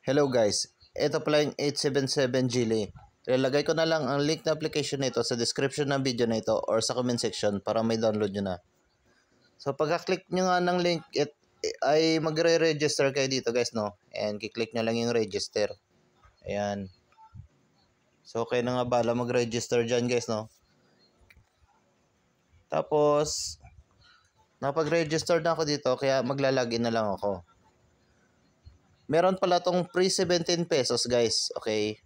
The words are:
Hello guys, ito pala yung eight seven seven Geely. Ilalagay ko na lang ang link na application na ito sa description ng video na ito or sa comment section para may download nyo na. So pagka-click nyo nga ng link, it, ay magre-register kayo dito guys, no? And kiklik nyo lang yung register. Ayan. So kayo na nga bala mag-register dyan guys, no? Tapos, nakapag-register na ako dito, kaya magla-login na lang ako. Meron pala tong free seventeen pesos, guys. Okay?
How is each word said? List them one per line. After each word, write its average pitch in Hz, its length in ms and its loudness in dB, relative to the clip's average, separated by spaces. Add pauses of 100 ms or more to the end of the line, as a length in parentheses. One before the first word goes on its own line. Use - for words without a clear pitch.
Hello 143 240 2
guys, 113 400 2 (240)
ito 147 320 -2
pala 151 240 2
yung - 80 -10
eight 143 240 -2
seven 139 240 0
seven 127 400 0
Geely. 113 480 0 (320)
Ilalagay 131 400 2
ko 165 80 0
na 160 160 2
lang 160 160 0
ang 139 160 0
link 156 240 -2
na 160 80 0
application 151 480 -4
na 135 80 0
ito 120 160 0
sa - 80 -2
description 131 560 -2
ng 139 160 0
video 120 240 0
na 113 160 0
ito 110 240 2
or 110 160 2
sa - 80 -2
comment 123 240 0
section 104 480 -2
para 107 160 0
may 113 160 0
download 107 400 0
nyo 101 80 -2
na. 92 120 -4 (1000)
So 139 160 -6
pagka-click 165 560 -2
nyo 185 240 0
nga 180 80 4
ng 180 240 2
link, 170 320 0
it, 147 160 0 (480)
ay 160 400 4
magre-register 156 960 2
kayo 135 160 0
dito 120 160 -2
guys, 120 240 -2
no? 107 240 -4 (160)
And 104 240 -4
kiklik 113 400 -6
nyo 113 80 0
lang 113 160 0
yung 117 160 0
register. 101 560 -2 (720)
Ayan. 101 480 -4 (1400)
So 117 160 -2
kayo 123 160 -2
na 123 160 -2
nga 123 80 0
bala 120 320 0
mag-register 120 720 0
dyan 120 160 0
guys, 120 240 -2
no? 110 240 -6 (2250)
Tapos, 151 880 0 (1040)
nakapag-register 156 800 0
na 165 160 0
ako 160 80 0
dito, 139 320 0
kaya 135 240 2
magla-login 127 640 0
na 117 80 0
lang 110 160 0
ako. 95 320 -2 (1600)
Meron 175 320 2
pala 175 240 2
tong 180 320 0
free 185 160 4
seventeen 175 560 0
pesos, 123 400 0
guys. 120 560 2
Okay? 107 460 -2